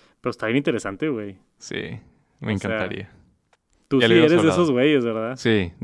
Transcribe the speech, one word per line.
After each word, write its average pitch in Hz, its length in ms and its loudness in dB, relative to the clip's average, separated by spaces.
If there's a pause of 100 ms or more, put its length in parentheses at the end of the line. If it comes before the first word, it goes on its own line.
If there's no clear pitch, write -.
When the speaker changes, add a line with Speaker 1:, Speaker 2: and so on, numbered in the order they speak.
(200)
Speaker 1:
Pero 123 100 -6
está 113 160 -8
bien 117 120 0
interesante, 120 500 -4
güey. 104 300 -8 (200)
Speaker 2:
Sí, - 160 -14 (640)
me 107 140 -4
Speaker 1:
O 98 40 -2
sea, 98 120 -6
Speaker 2:
encantaría. 104 400 -8 (760)
Speaker 1:
tú 135 120 2
Speaker 2:
Ya 120 60 4
Speaker 1:
sí 143 80 6
Speaker 2:
lo - 0 -
habíamos 160 160 6
Speaker 1:
eres - 0 -
de 175 60 4 (140)
Speaker 2:
hablado. 180 120 2
Speaker 1:
esos 160 80 2
güeyes, 135 340 2
¿verdad? 113 320 -4
Speaker 2:
Sí. 104 360 0 (120)